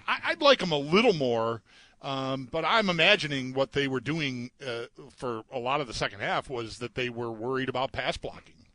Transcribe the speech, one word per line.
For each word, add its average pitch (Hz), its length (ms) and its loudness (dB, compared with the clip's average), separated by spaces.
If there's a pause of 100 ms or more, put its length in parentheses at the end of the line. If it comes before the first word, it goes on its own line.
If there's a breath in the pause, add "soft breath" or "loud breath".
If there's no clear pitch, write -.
I, 254 180 0
I'd 320 160 -2
like 285 200 8
him 185 100 0
a 151 60 4
little 185 360 4
more, 117 500 0 (400 soft breath)
um, 135 480 -4
but 160 140 -2
I'm 202 240 2
imagining 151 640 2
what 131 180 0
they 139 160 0
were 131 140 -2
doing, 131 500 -4 (120)
uh, 117 220 -6 (300)
for 117 360 -6
a 135 60 -6
lot 131 240 0
of 135 60 -6
the - 60 -10
second 107 260 -4
half 151 280 -2
was 117 300 -6
that 120 160 -8
they 127 160 -2
were 117 220 -6
worried 131 380 -4
about 127 220 -2
pass 131 260 -4
blocking. 82 580 -14